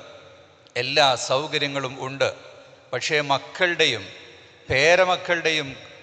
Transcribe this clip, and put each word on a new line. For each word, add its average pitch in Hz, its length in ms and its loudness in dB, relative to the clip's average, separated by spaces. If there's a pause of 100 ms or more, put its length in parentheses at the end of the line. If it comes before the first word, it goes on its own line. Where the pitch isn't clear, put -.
(760)
എല്ലാ 135 380 2
സൗകര്യങ്ങളും 139 840 -2
ഉണ്ട്, 131 340 -2 (600)
പക്ഷേ 147 280 0
മക്കളുടെയും 147 840 0 (640)
പേരമക്കളുടെയും 160 1080 2 (280)